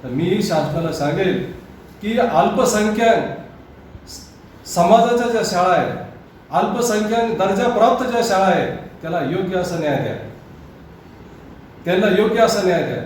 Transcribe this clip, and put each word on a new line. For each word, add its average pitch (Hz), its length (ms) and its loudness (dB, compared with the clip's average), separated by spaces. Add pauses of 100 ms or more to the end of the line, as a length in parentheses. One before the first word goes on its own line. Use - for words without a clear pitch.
तर 127 60 -10
मी 175 340 0
शासनाला 160 480 -2
सांगेल 156 600 -2 (480)
की 226 180 -2
अल्पसंख्याक 208 960 2 (1500)
समाजाच्या 233 640 4
ज्या 226 180 0
शाळा 185 280 2
आहेत, - 240 0 (540)
अल्पसंख्याक 220 880 0
दर्जाप्राप्त 220 680 2
ज्या 233 180 -2
शाळा 190 220 2
आहेत, 165 320 0 (240)
त्याला 165 200 -4
योग्य 180 360 -4
असा 170 220 -4
न्याय 147 160 -2
द्या, - 200 -4 (1700)
त्यांना 190 220 2 (140)
योग्य 226 200 2
असा 214 200 2
न्याय 170 220 2
द्या. 123 220 -4